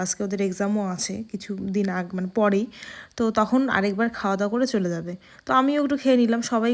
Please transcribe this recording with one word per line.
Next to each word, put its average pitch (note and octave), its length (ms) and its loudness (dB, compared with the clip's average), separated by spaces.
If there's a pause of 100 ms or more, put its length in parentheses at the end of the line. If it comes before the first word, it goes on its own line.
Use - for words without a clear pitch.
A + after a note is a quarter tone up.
আজকে, - 220 -6
ওদের G3 200 -2
এক্সামও G3+ 360 0 (120)
আছে F#3+ 180 -6 (180)
কিছু G3+ 200 -8 (240)
দিন G3+ 120 0 (120)
আগ-, F3+ 180 -6
মানে F#3 120 -4 (100)
পরেই, G#3 260 4 (520)
তো A#3+ 60 0 (160)
তখন A3+ 220 4 (160)
আরেকবার G3+ 300 0 (120)
খাওয়া G3 200 0
দাওয়া G3+ 140 0
করে B3 200 2
চলে F#3+ 220 2
যাবে। E3 180 -8 (320)
তো - 40 -6 (100)
আমিও C#4+ 240 2
একটু C#4+ 200 0
খেয়ে C4 180 6
নিলাম, A#3 200 2 (100)
সবাই A#3 220 2